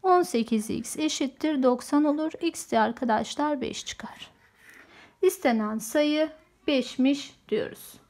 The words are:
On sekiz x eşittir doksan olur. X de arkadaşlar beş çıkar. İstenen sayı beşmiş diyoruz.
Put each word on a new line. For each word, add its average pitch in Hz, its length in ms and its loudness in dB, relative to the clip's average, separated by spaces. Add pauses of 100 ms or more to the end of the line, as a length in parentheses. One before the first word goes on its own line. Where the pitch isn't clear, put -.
On 359 200 6
sekiz 226 480 0
x - 260 -6
eşittir 302 640 -2
doksan 262 420 2
olur. 302 360 0
X - 300 -4
de 233 100 2
arkadaşlar 233 800 0
beş - 260 -8
çıkar. - 440 -14 (920)
İstenen 226 560 2
sayı 302 520 0 (360)
beşmiş 269 680 0 (140)
diyoruz. - 440 -6 (180)